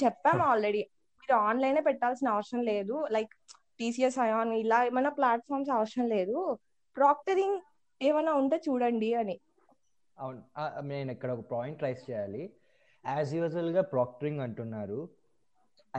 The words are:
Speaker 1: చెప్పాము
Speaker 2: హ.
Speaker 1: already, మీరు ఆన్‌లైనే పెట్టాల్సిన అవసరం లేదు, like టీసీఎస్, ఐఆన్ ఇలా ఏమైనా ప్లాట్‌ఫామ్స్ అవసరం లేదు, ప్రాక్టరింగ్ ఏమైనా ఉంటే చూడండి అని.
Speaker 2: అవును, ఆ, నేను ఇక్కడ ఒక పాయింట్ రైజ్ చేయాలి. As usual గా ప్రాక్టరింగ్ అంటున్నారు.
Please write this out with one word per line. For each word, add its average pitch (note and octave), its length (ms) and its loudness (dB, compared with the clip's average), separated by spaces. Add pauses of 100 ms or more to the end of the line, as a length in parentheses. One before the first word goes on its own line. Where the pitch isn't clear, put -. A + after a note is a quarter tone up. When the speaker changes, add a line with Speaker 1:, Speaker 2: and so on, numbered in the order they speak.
Speaker 1:
చెప్పాము D#4+ 380 4
Speaker 2:
హ. D#4+ 40 4
Speaker 1:
already, G#3+ 300 2
మీరు - 580 -2
ఆన్‌లైనే B3+ 460 2
పెట్టాల్సిన C4 480 0
అవసరం G#3+ 320 -2
లేదు, A3 520 -2
like A3 160 0 (500)
టీసీఎస్, B3+ 400 0
ఐఆన్ A3+ 340 0
ఇలా A3+ 320 4
ఏమైనా B3+ 260 0
ప్లాట్‌ఫామ్స్ C4+ 600 0
అవసరం A#3+ 380 0
లేదు, A3 500 -2 (380)
ప్రాక్టరింగ్ F#4 640 2 (420)
ఏమైనా D4+ 300 2
ఉంటే C#4 240 2
చూడండి A#3+ 580 0
అని. A3 260 -2 (800)
Speaker 2:
అవును, C3 240 -10 (160)
ఆ, D3+ 260 -6
నేను C#3 280 -6
ఇక్కడ B2+ 180 -6
ఒక A2+ 220 -6
పాయింట్ B2+ 300 -6
రైజ్ C3 280 -6
చేయాలి. A2 420 -6 (680)
As D3 80 -2
usual E3 380 -2
గా F3 160 2
ప్రాక్టరింగ్ D3 580 -2
అంటున్నారు. A2+ 680 -8 (920)